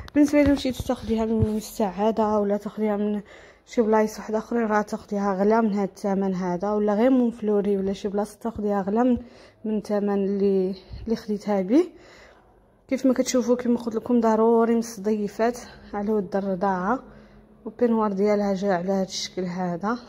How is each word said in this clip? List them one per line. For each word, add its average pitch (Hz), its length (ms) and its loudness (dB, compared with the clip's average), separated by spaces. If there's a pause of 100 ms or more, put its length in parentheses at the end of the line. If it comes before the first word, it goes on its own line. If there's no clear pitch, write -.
(140)
بالنسبه 294 280 6
لي 277 100 6
مشيتي 269 320 -2
تاخديها 226 400 -2
من 220 320 0
السعاده 214 800 0
ولا 202 180 2
تاخديها 208 400 -4
من 208 260 -2 (440)
شي - 160 0
بلايص 214 360 2
واحد 214 160 -6
اخرين، 226 320 -2
راه 214 160 2
تاخديها 202 520 -4
غلا 208 260 4
من 220 120 2
هذا 202 120 0
الثمن 196 500 -2
هذا، 180 380 -2
ولا 208 220 0
غير 233 160 4
من 247 200 2
فلوري 208 460 0
ولا 196 160 -2
شي 202 160 -8
بلاصه 202 300 -4
تاخديها 208 440 -4
غلا 202 200 0
من، 247 160 4 (460)
من 214 120 -2
الثمن 202 480 -2
اللي، 196 500 0 (300)
اللي 226 120 -2
خديتها 208 460 -2
به. 262 240 4 (1000)
كيف 262 180 0
ما 254 80 4
كتشوفوا، 247 420 0
كيما 240 220 0
قلت 233 160 -8
لكم، 233 260 0
ضروري 226 560 4
مصديفات 220 840 -2 (360)
على 208 180 -2
ود 202 240 -2
الرضاعه. 190 640 -2 (640)
والبينوار 220 480 0
ديالها 202 420 2
جا 196 180 0
على 180 200 0
هذا 190 100 2
الشكل - 400 -6
هذا، 180 560 -4 (100)